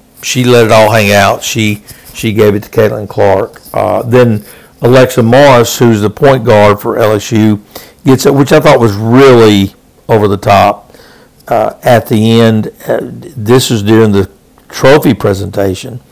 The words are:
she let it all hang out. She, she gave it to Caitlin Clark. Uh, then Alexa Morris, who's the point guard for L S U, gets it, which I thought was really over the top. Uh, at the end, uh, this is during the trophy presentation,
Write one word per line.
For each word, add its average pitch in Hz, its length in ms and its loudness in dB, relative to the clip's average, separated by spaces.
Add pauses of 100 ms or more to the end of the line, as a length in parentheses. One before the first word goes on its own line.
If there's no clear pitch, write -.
(220)
she - 220 -6
let 120 220 2
it 107 60 0
all 110 200 4
hang 107 200 0
out. 101 320 0
She, 107 400 -4 (300)
she 110 200 -6
gave 104 220 2
it 104 80 -6
to - 60 -20
Caitlin 107 400 -4
Clark. 101 520 -2 (120)
Uh, 104 300 -2
then 117 420 0 (360)
Alexa 127 420 2
Morris, 123 560 2
who's 113 220 2
the 104 80 -2
point 135 340 0
guard 104 360 2
for 117 180 -6
L 110 160 0
S 104 180 -6
U, 107 320 0 (420)
gets 131 200 0
it, 139 80 2
which 139 180 0
I - 80 4
thought 139 200 2
was 110 160 0
really 113 800 2 (340)
over 107 200 0
the 101 100 -2
top. 101 560 -2 (540)
Uh, 110 360 -4
at 120 240 0
the 113 320 0
end, 110 320 0 (160)
uh, 123 140 -2
this 120 680 -4
is 110 140 -2
during 110 300 2
the 98 160 0 (400)
trophy 139 440 2
presentation, 98 840 -6 (120)